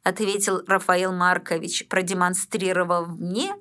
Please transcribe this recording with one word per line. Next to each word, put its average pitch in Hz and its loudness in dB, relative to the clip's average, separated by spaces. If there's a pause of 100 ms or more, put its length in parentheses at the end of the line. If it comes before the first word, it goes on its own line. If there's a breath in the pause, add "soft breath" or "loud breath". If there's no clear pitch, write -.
ответил 196 0
Рафаил 185 2
Маркович, 180 0
продемонстрировав 180 0
мне 180 -4